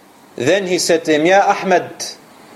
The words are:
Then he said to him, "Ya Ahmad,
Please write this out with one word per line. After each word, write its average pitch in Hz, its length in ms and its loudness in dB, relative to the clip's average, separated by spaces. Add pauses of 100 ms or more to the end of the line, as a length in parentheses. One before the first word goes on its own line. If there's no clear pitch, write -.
(360)
Then 180 320 0
he 180 120 -2
said 165 260 0
to 156 80 0
him, 151 120 2
"Ya 190 200 4
Ahmad, 180 600 -2 (500)